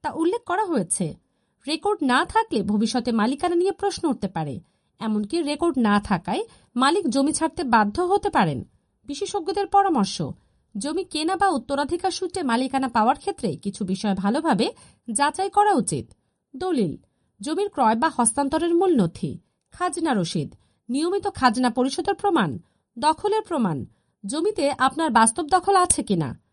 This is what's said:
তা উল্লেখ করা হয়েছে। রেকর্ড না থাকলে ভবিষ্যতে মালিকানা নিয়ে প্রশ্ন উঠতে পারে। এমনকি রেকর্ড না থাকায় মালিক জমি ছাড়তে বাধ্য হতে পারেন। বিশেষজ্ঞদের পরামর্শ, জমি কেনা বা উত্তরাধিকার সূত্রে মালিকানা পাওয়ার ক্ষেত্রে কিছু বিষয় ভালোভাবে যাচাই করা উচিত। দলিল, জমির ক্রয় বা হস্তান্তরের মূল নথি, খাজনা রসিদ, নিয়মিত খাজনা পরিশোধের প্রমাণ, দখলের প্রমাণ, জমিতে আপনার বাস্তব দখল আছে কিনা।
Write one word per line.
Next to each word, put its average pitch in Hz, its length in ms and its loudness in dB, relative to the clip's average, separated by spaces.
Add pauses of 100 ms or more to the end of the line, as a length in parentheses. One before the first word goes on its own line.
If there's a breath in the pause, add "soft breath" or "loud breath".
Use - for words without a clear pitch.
তা 302 100 -4
উল্লেখ 349 320 0
করা 381 200 -2
হয়েছে। 202 500 -2 (520)
রেকর্ড 359 360 -2
না 262 220 2
থাকলে 392 380 0
ভবিষ্যতে 233 500 0
মালিকানা 285 440 0
নিয়ে 370 160 2
প্রশ্ন 392 360 -2
উঠতে 208 200 -2
পারে। 147 320 -6 (380)
এমনকি 214 440 -2
রেকর্ড 294 360 0
না 208 220 4
থাকায় 208 420 -2 (340 soft breath)
মালিক 302 320 2
জমি 277 240 2
ছাড়তে 320 320 -4
বাধ্য 220 380 2
হতে - 280 0
পারেন। 160 340 0 (400)
বিশেষজ্ঞদের 392 640 -4
পরামর্শ, 359 560 2 (560)
জমি 302 260 -4
কেনা 320 320 -2
বা 392 120 4
উত্তরাধিকার 294 600 -2
সূত্রে 370 320 -6
মালিকানা 262 460 0
পাওয়ার 233 300 2
ক্ষেত্রে 254 380 -4
কিছু 202 280 -6
বিষয় 190 300 -2
ভালোভাবে 254 520 0 (460 soft breath)
যাচাই 294 380 0
করা 415 220 4
উচিত। 160 340 -2 (500)
দলিল, 254 400 -2 (440)
জমির 330 280 -4
ক্রয় 233 280 2
বা 277 120 0
হস্তান্তরের 311 680 0
মূল 359 220 4
নথি, 170 420 -2 (340)
খাজনা 339 420 -2
রসিদ, 165 400 -2 (340)
নিয়মিত 349 400 -2
খাজনা 254 420 2
পরিশোধের 269 440 -2
প্রমাণ, 220 440 0 (400)
দখলের 349 440 0
প্রমাণ, 202 440 -2 (400)
জমিতে 311 520 -2
আপনার 269 320 0
বাস্তব 226 360 4
দখল 370 300 2
আছে 359 260 2
কিনা। 156 380 -2 (120)